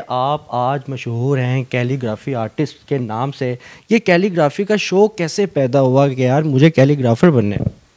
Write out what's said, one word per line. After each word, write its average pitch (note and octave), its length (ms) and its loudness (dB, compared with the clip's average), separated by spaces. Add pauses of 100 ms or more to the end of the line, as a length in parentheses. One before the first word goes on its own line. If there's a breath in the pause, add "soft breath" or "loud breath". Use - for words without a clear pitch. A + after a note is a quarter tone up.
आप C3+ 420 -4
आज B2+ 380 -2
मशहूर B2+ 500 -4
हैं B2+ 320 -2
कैलीग्राफी B2 600 -4
आर्टिस्ट A#2 440 -4 (120)
के C#3 100 -2
नाम A#2+ 320 -6
से। B2 260 -6 (340 loud breath)
ये A#3 80 4
कैलीग्राफी F3 640 0
का G#3 120 0
शौक G#3 400 0
कैसे F3+ 280 -4
पैदा C#3 340 0
हुआ C3+ 280 4
कि B2+ 180 -2
यार, C#3 180 2
मुझे D3 260 4
कैलीग्राफर C3+ 600 4
बनना G#2 260 2
है? - 100 -2 (320)